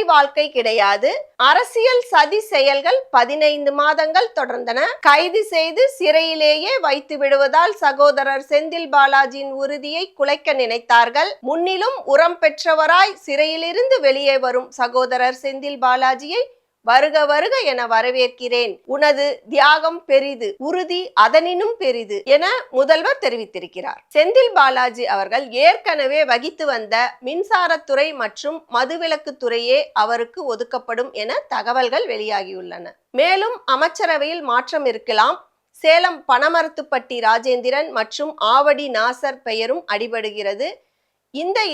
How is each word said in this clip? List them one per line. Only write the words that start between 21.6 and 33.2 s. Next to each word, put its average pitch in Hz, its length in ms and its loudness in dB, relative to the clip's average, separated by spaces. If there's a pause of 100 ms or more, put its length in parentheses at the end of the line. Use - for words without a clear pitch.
பெரிது 233 380 -4 (160)
என 311 100 2 (320)
முதல்வர் 320 480 0
தெரிவித்திருக்கிறார். 190 720 -8 (160)
செந்தில் 453 440 4
பாலாஜி 254 460 2 (100)
அவர்கள் 196 300 -2 (200)
ஏற்கனவே 311 560 2 (100)
வகித்து 269 400 -2
வந்த 220 240 -4 (320)
மின்சாரத்துறை 330 800 -2 (140)
மற்றும் 285 360 -8 (200)
மதுவிலக்குத்துறையே 269 1040 -2 (220)
அவருக்கு 233 400 -4 (100)
ஒதுக்கப்படும் 240 580 -8 (140)
என 480 160 -6 (140)
தகவல்கள் 247 580 -2
வெளியாகியுள்ளன. 190 760 -8 (340)